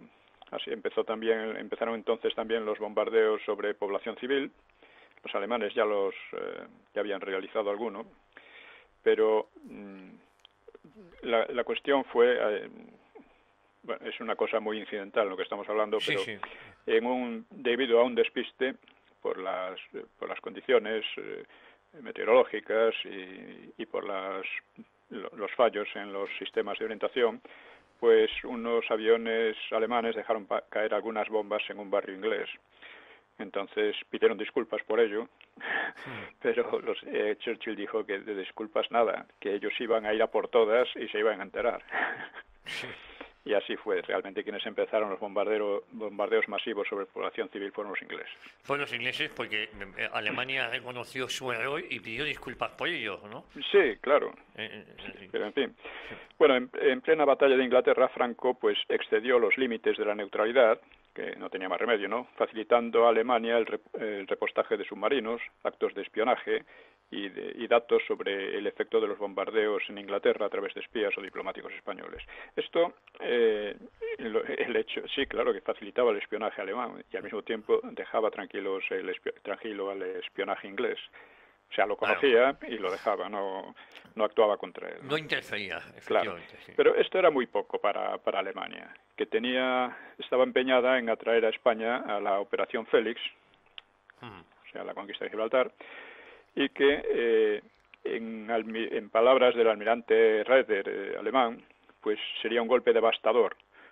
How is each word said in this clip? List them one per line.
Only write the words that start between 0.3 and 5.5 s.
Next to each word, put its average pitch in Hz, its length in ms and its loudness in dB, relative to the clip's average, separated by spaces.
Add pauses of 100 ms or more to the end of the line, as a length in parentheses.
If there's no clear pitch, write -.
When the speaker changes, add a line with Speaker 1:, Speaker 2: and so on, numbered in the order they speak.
Speaker 1:
así - 200 -8
empezó 110 320 -4
también, 110 540 -2
empezaron 113 380 -4
entonces 113 400 -2
también 113 300 -2
los 107 140 -2
bombardeos 107 640 2
sobre 101 300 -2
población 101 440 -4
civil. 135 340 -2 (720)
Los - 120 -8
alemanes 104 380 -2